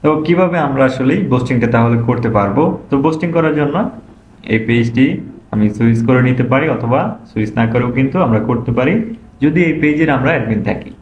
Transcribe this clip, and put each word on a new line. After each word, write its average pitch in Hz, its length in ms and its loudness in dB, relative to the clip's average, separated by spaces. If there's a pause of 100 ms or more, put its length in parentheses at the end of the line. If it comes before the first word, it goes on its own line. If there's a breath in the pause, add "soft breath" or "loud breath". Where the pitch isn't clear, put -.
তো 151 200 2
কিভাবে 175 360 2
আমরা 135 260 0
আসলে 127 320 0
বুস্টিংটা 127 500 0
তাহলে 117 360 2
করতে 117 260 0
পারবো? 104 500 0 (120)
তো 139 80 2
বুস্টিং 160 340 0
করার 156 220 0
জন্য 151 360 -2 (540)
এই 110 140 -2
পেজটি 117 640 0 (300)
আমি 107 200 2
সুইচ 113 360 2
করে 127 160 4
নিতে 127 200 0
পারি 135 260 0
অথবা 131 580 -2
সুইচ 110 300 -4
না 113 100 2
করেও 120 240 0
কিন্তু 135 280 0
আমরা 113 220 2
করতে 120 320 -2
পারি, 151 420 0 (260)
যদি 160 220 2
এই 160 180 0
পেজের 151 300 0
আমরা 135 200 0
অ্যাডমিন 110 320 -2
থাকি। - 280 -6 (120)